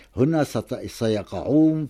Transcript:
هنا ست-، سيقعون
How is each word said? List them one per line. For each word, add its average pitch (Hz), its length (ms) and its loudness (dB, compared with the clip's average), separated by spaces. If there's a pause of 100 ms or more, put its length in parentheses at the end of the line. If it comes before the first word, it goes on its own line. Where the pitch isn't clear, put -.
(160)
هنا 151 280 2
ست-، 107 420 -6
سيقعون 123 1040 0